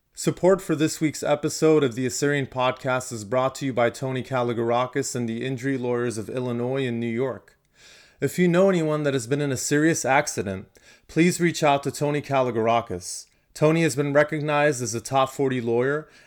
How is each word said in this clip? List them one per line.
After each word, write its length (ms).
Support 480
for 140
this 260
week's 220
episode 600
of 120
the 100
Assyrian 400
Podcast 680
is 120
brought 320
to 100
you 80
by 160
Tony 320
Kalogerakis 960
and 120
the 160
Injury 360
Lawyers 400
of 100
Illinois 560
and 140
New 80
York. 500
If 180
you 100
know 220
anyone 320
that 140
has 100
been 160
in 100
a 60
serious 480
accident, 600
please 340
reach 220
out 180
to 100
Tony 300
Kalogerakis. 1040
Tony 300
has 140
been 160
recognized 680
as 140
a 60
top 280
forty 300
lawyer 480